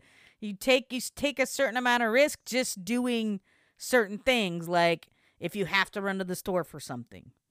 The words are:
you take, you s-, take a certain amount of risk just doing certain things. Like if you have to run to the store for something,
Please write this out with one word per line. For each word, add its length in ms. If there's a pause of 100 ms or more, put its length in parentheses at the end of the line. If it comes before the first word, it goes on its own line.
(400)
you 140
take, 380
you 60
s-, 140
take 280
a 60
certain 320
amount 260
of 80
risk 340
just 380
doing 560 (380)
certain 400
things. 500
Like 420 (300)
if 180
you 80
have 260
to 100
run 180
to 40
the 140
store 260
for 160
something, 520 (200)